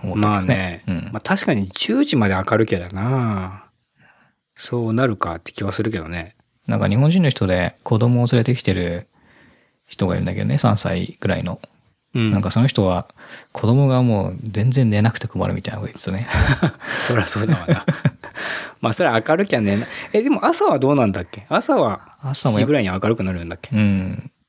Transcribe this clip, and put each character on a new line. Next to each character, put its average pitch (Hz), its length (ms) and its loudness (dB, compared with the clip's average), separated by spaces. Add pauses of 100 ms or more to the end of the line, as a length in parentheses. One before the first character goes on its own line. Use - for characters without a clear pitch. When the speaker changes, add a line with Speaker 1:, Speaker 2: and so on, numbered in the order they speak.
Speaker 1:
思 95 160 -4
っ - 20 2
た - 0 -
け - 0 -
ど - 0 -
ね。 104 80 4
Speaker 2:
ま 104 80 2
あ 95 60 0
ね。 92 440 -2
Speaker 1:
う 95 60 -2
ん。 90 200 -6
Speaker 2:
ま - 60 -8
あ、 - 20 -10
確 - 260 -2
か 165 80 2
に 98 200 -2
十 262 300 0
時 285 120 0
ま 107 120 4
で 95 60 0
明 98 240 0
る 110 80 2
け 101 100 0
り 87 80 -6
ゃ 87 40 -12
な。 98 760 -4 (920)
そ 120 340 -4
う 110 40 0
な 123 140 2
る 110 100 -2
か 82 200 -6
っ 85 40 -14
て - 120 -18
気 - 100 -10
は 98 100 -2
す - 100 -2
る 110 100 -2
け 117 60 -6
ど 80 100 -8
ね。 85 260 -8 (320)
Speaker 1:
な 110 120 0
ん - 20 -2
か 101 80 2
日 101 80 2
本 143 140 6
人 180 120 4
の 156 60 4
人 107 180 0
で 90 380 0
子 113 140 2
供 120 260 4
を - 20 4
連 120 140 4
れ - 40 2
て 127 120 0
き - 80 -8
て 98 100 0
る 87 320 -4 (800)
人 - 220 -2
が 90 60 0
い 90 40 0
る 92 40 -2
ん 92 40 -2
だ 92 80 -4
け 98 60 -4
ど 104 60 -2
ね、 135 120 0
三 107 200 2
歳 90 420 -4
ぐ - 80 -2
ら 92 100 0
い 85 60 -4
の。 80 160 -8 (520)
Speaker 2:
う 127 60 -2
ん。 110 140 2
Speaker 1:
な 101 60 4
ん - 20 2
か 98 100 -2
そ 117 100 2
の 123 60 6
人 110 180 2
は 90 220 0 (460)
子 - 160 -2
供 139 180 4
が 127 160 2
も 104 280 2
う 92 120 -8
全 110 300 0
然 123 180 4
寝 104 100 2
な 113 120 4
く - 60 -10
て - 100 -6
困 95 180 -4
る 95 80 -2
み 92 80 -6
た - 80 -8
い 101 40 -6
な 101 60 -8
こ 95 60 -6
と 92 60 -12
言 - 40 -20
っ - 60 -14
て - 80 -6
た - 20 -4
ね。 107 140 -6 (400)
Speaker 2:
<laughs> - 400 -6
そ - 80 0
り 110 80 2
ゃ 92 40 -4
そ - 140 -2
う 107 60 0
だ 156 100 4
わ - 120 -6
な。 - 180 0 (440)
<laughs> - 500 -10
ま 117 100 0
あ、 - 20 0
そ 180 120 0
れ 143 60 4
は 113 140 2
明 156 120 2
る 196 100 0
き 175 80 0
ゃ 123 60 2
寝 101 160 2
な-、 113 100 -4 (260)
え、 214 120 4
で 285 60 2
も 302 140 2
朝 339 200 2
は 214 160 2
ど 131 100 4
う 147 60 4
な 123 100 4
ん 98 60 2
だ 95 80 -4
っ 90 100 -8
け？ - 180 -16
朝 233 280 0
は 123 440 -2
Speaker 1:
朝 139 300 -2
も 104 80 2
や 101 60 2
っ-、 - 20 2
Speaker 2:
七 - 0 -
時 - 0 -
ぐ 147 60 2
ら 143 80 2
い - 20 0
に 95 60 -2
明 95 100 -2
る 110 160 0
く 107 80 -4
な 95 100 -2
る 87 120 -6
ん 85 40 -10
だ 92 80 -10
っ - 60 -16
け？ - 140 -4
Speaker 1:
う - 20 4
ん。 98 540 0 (160)